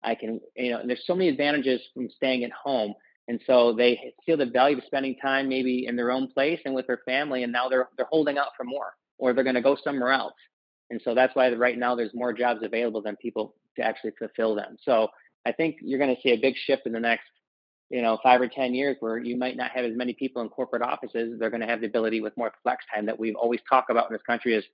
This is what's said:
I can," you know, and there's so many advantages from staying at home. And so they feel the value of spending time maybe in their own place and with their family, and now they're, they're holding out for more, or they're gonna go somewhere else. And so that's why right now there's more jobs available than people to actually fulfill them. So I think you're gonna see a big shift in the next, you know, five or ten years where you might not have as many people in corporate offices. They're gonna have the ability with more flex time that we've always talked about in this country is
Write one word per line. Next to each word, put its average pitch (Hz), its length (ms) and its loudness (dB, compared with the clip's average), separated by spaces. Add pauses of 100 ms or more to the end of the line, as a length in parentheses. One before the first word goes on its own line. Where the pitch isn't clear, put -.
I 113 100 -2
can," 110 260 -6 (140)
you 123 160 -4
know, 117 80 -2
and 120 100 -6
there's 123 160 -4
so 180 120 0
many 185 120 2
advantages 139 520 0 (140)
from 123 160 -6
staying 127 340 -2
at 117 80 -8
home. 117 420 -2 (340)
And 120 180 -6
so 123 260 6
they 120 400 2 (140)
feel 165 100 2
the 143 100 2
value 127 320 4
of 123 60 -12
spending 135 380 -4
time 135 260 0
maybe 127 380 0
in 120 80 -4
their 120 160 0
own 131 160 0
place 151 380 0
and 135 100 -4
with 131 140 -4
their 123 180 -2
family, 131 380 -2
and 120 80 -4
now 123 160 0
they're, 127 280 2
they're 123 140 -2
holding 147 260 2
out 143 200 0
for 131 80 -8
more, 127 300 -8 (240)
or 127 140 2
they're 123 120 2
gonna 127 180 0
go 139 140 4
somewhere 131 340 -2
else. 131 240 0 (560)
And 117 140 -8
so 120 100 -2
that's 127 220 4
why 127 160 6
right 120 260 2
now 123 160 0
there's 117 200 -4
more 123 180 -2
jobs 117 320 -2
available 110 360 -2
than 104 160 -6
people 113 380 -6 (220)
to 123 60 -4
actually 113 360 -4
fulfill 113 380 -2
them. - 260 -8
So 113 260 2 (380)
I 120 60 -2
think 165 280 -2
you're 131 200 -4
gonna 135 200 2
see 131 100 2
a 117 60 6
big 127 200 0
shift - 280 -2
in 117 80 -4
the 117 80 -4
next, 117 280 -2 (600)
you 123 120 -4
know, 113 220 2
five 127 160 8
or 123 80 0
ten 123 260 -2
years 135 240 0
where 113 200 -4
you 120 180 -6
might 127 200 -4
not 123 140 -4
have 127 140 -4
as 113 100 -4
many 120 200 -4
people 131 280 -6
in 110 60 -6
corporate 120 340 -4
offices. 117 560 -4
They're 113 120 -2
gonna 113 180 -4
have 117 120 -2
the 113 60 -4
ability 110 360 0
with 107 140 -8
more 117 160 -4 (120)
flex 127 280 -2
time 107 140 -4
that 110 140 -4
we've 110 160 -2
always 117 240 0 (100)
talked 131 200 4
about 117 200 2
in 113 40 -8
this 107 80 -6
country 120 320 0
is 107 200 0